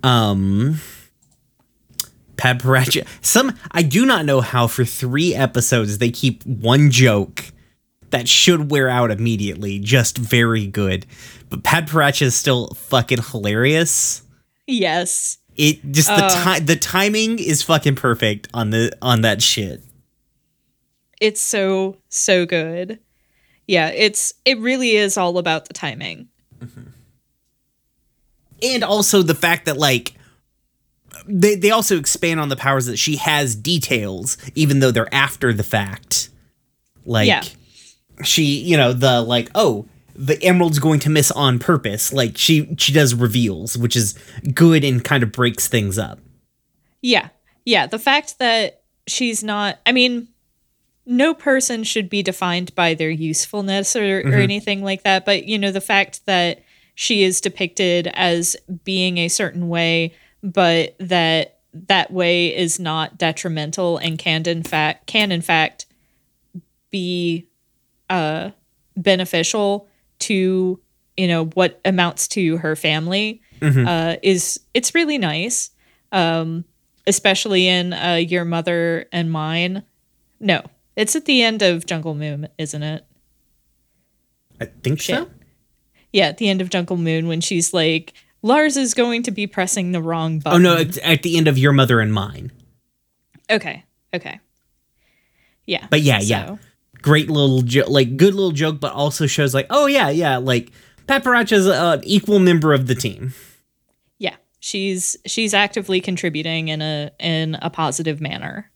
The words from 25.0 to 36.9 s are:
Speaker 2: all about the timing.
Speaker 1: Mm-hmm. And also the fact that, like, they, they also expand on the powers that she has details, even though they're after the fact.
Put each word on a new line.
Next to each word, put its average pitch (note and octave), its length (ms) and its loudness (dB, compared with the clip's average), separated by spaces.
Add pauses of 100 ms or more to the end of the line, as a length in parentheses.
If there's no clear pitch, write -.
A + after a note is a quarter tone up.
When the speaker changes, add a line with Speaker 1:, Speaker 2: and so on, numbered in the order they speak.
Speaker 2:
all F3+ 200 0
about E3 280 -2
the - 80 -20
timing. B2 540 -10 (300)
Speaker 1:
Mm-hmm. - 240 -18 (1800)
And B3 220 0
also G3+ 380 2
the D#3+ 120 2
fact E3+ 320 0
that, D3 100 -2
like, C3 380 0 (1120)
they, G#3 300 4
they G3 140 2
also G#3+ 280 2
expand D#3+ 420 -2
on D3 80 -4
the C3+ 80 -2
powers C3+ 300 0
that B2 120 -6
she D3+ 180 0
has C#3+ 380 0
details, A2 840 -2 (180)
even C#3+ 260 2
though C3 100 6
they're A2+ 240 0
after C#3 380 2
the G#2+ 120 -2
fact. - 680 -4 (720)